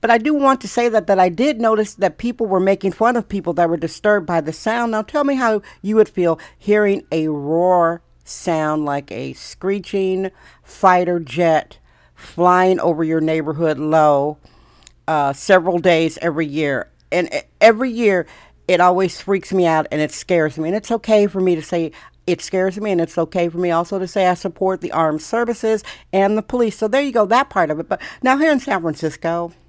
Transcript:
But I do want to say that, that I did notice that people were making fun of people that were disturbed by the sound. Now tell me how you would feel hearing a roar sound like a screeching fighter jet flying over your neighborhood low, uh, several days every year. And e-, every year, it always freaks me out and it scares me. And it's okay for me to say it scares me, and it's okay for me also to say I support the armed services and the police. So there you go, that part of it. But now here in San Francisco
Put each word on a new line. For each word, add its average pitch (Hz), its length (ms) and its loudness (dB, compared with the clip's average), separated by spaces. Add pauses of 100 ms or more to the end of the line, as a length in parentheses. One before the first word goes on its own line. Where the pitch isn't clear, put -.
But 247 100 2
I 233 60 4
do 262 160 0
want 269 280 2
to 214 60 -12
say 240 220 0
that, 214 180 0
that 196 120 2
I 185 100 6
did 233 300 0
notice 220 360 0
that 185 220 -2
people 233 300 -4
were 190 120 2
making 190 340 0
fun 233 220 2
of 233 120 -4
people 180 260 -4
that 170 160 2
were 170 80 -2
disturbed 180 480 0
by 170 160 0
the 156 120 -6
sound. 233 380 -4
Now 220 100 -2
tell 285 220 -2
me 277 120 0
how 226 260 0 (200)
you 208 140 -2
would 214 140 4
feel 165 300 0 (180)
hearing 208 540 0
a 156 160 -2
roar 165 760 2 (220)
sound 156 600 -2
like 143 260 -6
a 131 220 -10
screeching 190 1000 -4 (320)
fighter 180 560 2
jet 160 600 -2 (340)
flying 180 680 2
over 165 240 0
your 160 180 0
neighborhood 156 560 -2
low, 151 600 2 (720)
uh, 143 260 0
several 175 460 2
days 165 420 2
every 165 240 -2
year. 143 440 -4 (220)
And 170 220 -2
e-, 143 60 -4 (200)
every 226 300 6
year, 214 360 2 (420)
it 180 120 4
always 180 400 2
freaks 196 320 -4
me 185 140 2
out 160 260 2
and 151 100 -2
it 151 100 -2
scares 156 460 -2
me. 160 120 -4
And 190 80 -2
it's 208 140 -6
okay 220 360 2
for 196 140 -4
me 180 140 2
to 156 60 -6
say 165 300 -4 (360)
it 170 140 -2
scares 190 380 -2
me, 208 120 -4
and 175 100 0
it's 160 160 -4
okay 170 320 -2
for 165 80 -10
me 175 140 0
also 170 260 -2
to 185 100 -6
say 185 200 0
I 180 80 2
support 190 460 -4
the 175 100 -8
armed 156 300 0
services 226 600 -2 (300)
and 202 240 2
the 214 60 -4
police. 240 340 -2
So 214 100 -2
there 247 140 0
you 277 100 -2
go, 220 140 2
that 233 240 0
part 165 220 0
of 156 80 -4
it. 165 100 -8
But - 120 -4 (200)
now 262 160 2
here 311 140 2
in 277 80 2
San 196 220 -4
Francisco 165 680 -4 (180)